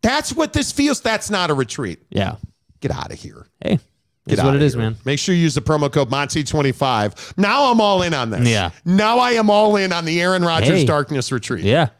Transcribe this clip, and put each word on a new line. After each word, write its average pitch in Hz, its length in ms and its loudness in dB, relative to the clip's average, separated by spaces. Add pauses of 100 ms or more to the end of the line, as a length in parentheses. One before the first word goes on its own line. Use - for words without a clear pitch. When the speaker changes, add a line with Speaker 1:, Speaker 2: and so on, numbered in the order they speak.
Speaker 1:
That's 277 320 -2
what 302 180 -2
this - 220 -2
feels. 285 260 0
That's 220 300 -4
not 180 200 -2
a 151 40 0
retreat. 123 440 -4 (120)
Speaker 2:
Yeah. 98 260 -4 (460)
Speaker 1:
Get 85 100 -4
outta - 240 -6
here. - 320 -20 (160)
Speaker 2:
Hey, - 140 0
Speaker 1:
Get - 40 -2 (440)
Speaker 2:
that's 104 160 0
what 135 80 2
Speaker 1:
outta 139 80 2
Speaker 2:
it 147 60 2
is, 135 100 2
Speaker 1:
here. 120 80 -4
Speaker 2:
man. 110 240 -4
Speaker 1:
Make 139 120 -2
sure 185 160 -2
you 175 80 2
use 160 140 2
the 143 60 -2
promo 147 280 0
code 139 200 0
monty 143 340 -2
twenty-five. 127 960 -2
Now 240 340 2
I'm 226 80 4
all 202 220 2
in 170 120 -2
on 123 160 -2
this. 117 200 0
Speaker 2:
Yeah. 95 220 0 (120)
Speaker 1:
Now 214 360 2
I 247 120 2
am 220 180 2
all 208 280 4
in 190 160 0
on 170 100 -4
the 165 180 0
Aaron 180 220 2
Rodgers 165 380 2
Speaker 2:
Hey. 139 40 4
Speaker 1:
Darkness 143 460 -2
Retreat. 107 320 -4
Speaker 2:
Yeah. 131 240 4 (120)